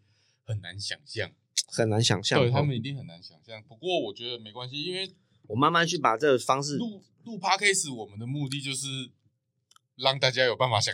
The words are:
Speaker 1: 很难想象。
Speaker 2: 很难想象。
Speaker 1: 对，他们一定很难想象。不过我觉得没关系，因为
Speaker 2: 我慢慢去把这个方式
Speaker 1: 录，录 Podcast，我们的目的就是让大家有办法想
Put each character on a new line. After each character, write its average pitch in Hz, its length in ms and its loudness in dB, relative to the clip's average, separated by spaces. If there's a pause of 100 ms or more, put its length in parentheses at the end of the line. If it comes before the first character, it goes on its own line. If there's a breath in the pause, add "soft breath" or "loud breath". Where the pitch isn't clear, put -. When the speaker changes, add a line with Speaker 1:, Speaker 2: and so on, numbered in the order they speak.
(440)
Speaker 1:
很 110 180 -6
难 87 180 -14
想 95 260 -10
象。 95 260 -8 (360)
Speaker 2:
很 117 220 0
难 107 140 2
想 101 200 4
象。 143 180 4
Speaker 1:
对， 120 80 6
他 120 140 2
们 143 120 0
一 113 40 -4
定 135 180 -6
很 131 80 -14
难 85 160 -18
想 82 220 -20
象。 110 220 -16
不 113 100 -20
过 170 300 -2
我 101 60 -6
觉 113 160 -12
得 123 120 -8
没 107 120 -16
关 123 160 -12
系， 143 140 -10
因 180 140 -6
为 190 180 -10 (340)
Speaker 2:
我 104 80 -6
慢 147 160 4
慢 170 160 4
去 170 100 -2
把 123 180 2
这 147 160 2
个 127 60 6
方 135 240 0
式 139 160 -4
Speaker 1:
录， 214 240 -8 (220)
录 226 160 -14
Podcast， 190 520 2
我 113 140 -10
们 101 140 -14
的 117 80 -8
目 143 200 -4
的 139 140 -6
就 135 120 -6
是 131 360 -8 (840)
让 135 240 2
大 131 100 4
家 127 160 4
有 113 100 4
办 127 140 2
法 107 100 4
想 95 140 0